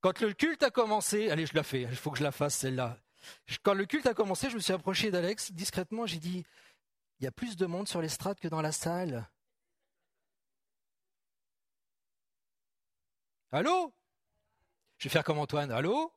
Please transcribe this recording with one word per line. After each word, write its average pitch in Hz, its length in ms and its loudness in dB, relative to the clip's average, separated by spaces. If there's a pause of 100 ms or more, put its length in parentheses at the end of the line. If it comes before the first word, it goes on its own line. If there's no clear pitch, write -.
Quand 185 180 4
le 214 140 2
culte 311 300 2
a 254 80 6
commencé, 214 600 2
allez, 156 140 2
je 147 100 -4
la 151 80 4
fais, 131 200 -2
il 123 120 -4
faut 151 160 -4
que 131 60 -6
je 147 60 2
la 143 100 0
fasse 147 220 0
celle-là. 127 420 -2 (480)
Je, - 180 -8
quand 202 100 6
le 196 120 2
culte 277 220 0
a 233 60 4
commencé, 208 360 0
je 240 60 -4
me 214 40 -2
suis 185 140 0
approché 190 360 0
d'Alex 180 440 -2
discrètement, 196 520 -4
j'ai 170 140 -4
dit, « 175 260 -6 (760)
Il 131 40 -6
y 131 40 -4
a 123 40 -4
plus 240 240 -8
de 185 100 2
monde 180 220 -2
sur 175 140 -2
l'estrade 160 360 -4
que 170 120 -6
dans 160 120 -2
la 156 120 0
salle. » 170 560 -2 (4000)
Allô ? 311 400 2 (1040)
Je - 100 -10
vais - 60 -6
faire 160 100 4
comme 151 140 0
Antoine, 147 340 -2
allô ? 208 460 2